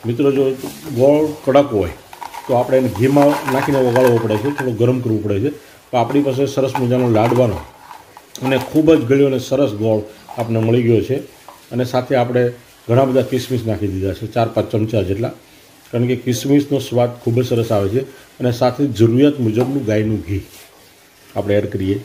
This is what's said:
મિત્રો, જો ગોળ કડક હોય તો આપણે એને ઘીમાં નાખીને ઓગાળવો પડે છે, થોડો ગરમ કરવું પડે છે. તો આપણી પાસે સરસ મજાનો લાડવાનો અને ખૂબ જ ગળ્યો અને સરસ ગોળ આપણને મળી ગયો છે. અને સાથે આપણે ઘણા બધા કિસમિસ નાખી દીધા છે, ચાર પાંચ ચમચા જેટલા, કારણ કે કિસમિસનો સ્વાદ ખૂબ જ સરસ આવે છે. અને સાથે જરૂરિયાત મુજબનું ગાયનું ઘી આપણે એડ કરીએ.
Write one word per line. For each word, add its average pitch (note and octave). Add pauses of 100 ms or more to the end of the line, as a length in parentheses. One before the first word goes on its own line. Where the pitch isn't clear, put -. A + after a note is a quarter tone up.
મિત્રો, C3
જો C3+ (440)
ગોળ D3 (180)
કડક C#3
હોય G2 (580)
તો C3
આપણે B2
એને B2+
ઘીમાં C3+
નાખીને C3+
ઓગાળવો B2
પડે G#2+
છે, A#2+
થોડો C#3
ગરમ A#2+
કરવું A2
પડે G2+
છે. C3+ (100)
તો -
આપણી C3
પાસે C3+
સરસ C3
મજાનો B2
લાડવાનો A#2 (840)
અને C3
ખૂબ D3+
જ D3+
ગળ્યો C3+
અને C3
સરસ C3
ગોળ G#2+ (360)
આપણને A2+
મળી A2+
ગયો A2+
છે. B2+ (560)
અને B2
સાથે B2+
આપણે B2 (360)
ઘણા B2
બધા C3
કિસમિસ A#2+
નાખી G#2
દીધા F#2+
છે, G#2+
ચાર A2+
પાંચ A2+
ચમચા G#2+
જેટલા, G2 (600)
કારણ A#2+
કે B2+
કિસમિસનો C#3
સ્વાદ A#2+
ખૂબ A#2+
જ A#2+
સરસ A2+
આવે G2+
છે. A#2 (400)
અને B2
સાથે B2+
જરૂરિયાત B2
મુજબનું B2
ગાયનું G#2+
ઘી F#2 (960)
આપણે G2+
એડ G2+
કરીએ. F#2+